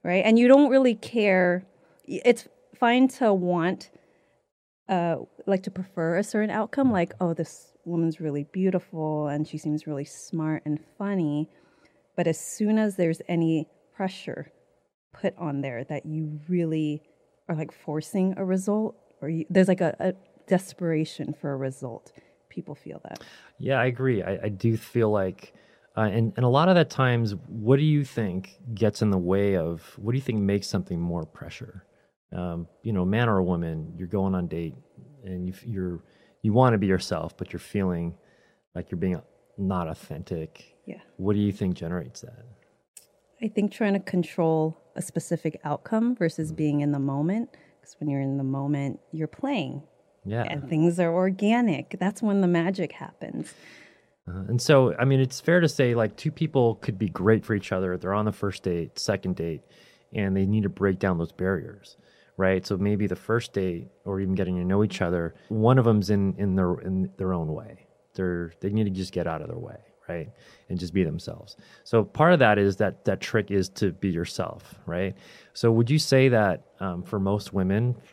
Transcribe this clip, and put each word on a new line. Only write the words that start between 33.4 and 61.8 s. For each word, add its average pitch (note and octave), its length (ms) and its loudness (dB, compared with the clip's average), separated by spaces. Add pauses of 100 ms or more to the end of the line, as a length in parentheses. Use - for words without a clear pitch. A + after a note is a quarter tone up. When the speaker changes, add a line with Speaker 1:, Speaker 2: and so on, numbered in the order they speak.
Speaker 2:
woman, E2 520 -2
you're F#2 120 -10
going F#2+ 280 -2
on F2 120 -2
date E2 280 -6 (480)
and F2+ 240 -8
you F#2 60 -8
f-, - 120 -18
you're, F#2 380 -6 (380)
you A2 120 0
wanna A#2+ 240 6
be G2 100 2
yourself, E2 500 -2
but - 160 -10
you're E2+ 60 -8
feeling F2 560 -4 (600)
like F2 160 -10
you're F2 80 -6
being F2+ 220 -2 (360)
not F#2 300 -2
authentic. D#2+ 880 -12 (100)
Speaker 1:
Yeah. - 140 -14 (160)
Speaker 2:
What G2 180 -2
do G2+ 60 2
you G#2 140 2
think F#2 220 -2
generates E2+ 460 -8
that? - 240 -20 (960)
Speaker 1:
I A3+ 60 -4
think G#3 240 -2
trying G3+ 220 0
to G3 60 0
control D#3+ 800 0 (180)
a - 60 -8
specific - 600 -6
outcome A3+ 520 -2
versus D#3+ 360 -2
Speaker 2:
Mm. D#3 40 -10
Speaker 1:
being D3 260 0
in D3 100 0
the C#3+ 80 -2
moment. D3+ 500 -2 (320)
'Cause - 180 -20
when D3+ 100 -4
you're C#3 120 -2
in C3+ 160 -2
the C3+ 60 -4
moment, C#3 560 -4 (120)
you're D#3 160 -6
playing. D3 560 -6 (420)
Speaker 2:
Yeah. A2+ 180 -4
Speaker 1:
And C#3 240 -6
things E3+ 320 2
are E3 140 2
organic. G3 840 0
That's G3 220 -2
when G3+ 200 2
the F3+ 60 4
magic F3 460 0
happens. - 600 -12 (760)
Speaker 2:
Uh, F2+ 120 -10 (100)
and A#2+ 120 0
so, C3+ 360 6
I B2 80 2
mean, C3+ 160 4
it's C3 180 0
fair E3+ 220 4
to E3 80 4
say, A#2+ 260 2
like, A2 220 0
two D#3+ 140 -4
people B2+ 440 2
could G2 240 -6
be G#2 80 0
great G2 380 2
for A2+ 100 -2
each - 160 -6
other. F#2 240 -2
They're F2+ 180 -4
on G#2+ 120 0
the G#2 80 -2
first - 300 -6
date, E2+ 360 -4
second F#2 380 -2
date, E2 240 -6 (500)
and G2 240 -2
they G2 100 2
need G#2 180 2
to G2 60 0
break F#2+ 300 0
down F#2 180 0
those E2 140 -4
barriers, - 640 -6 (400)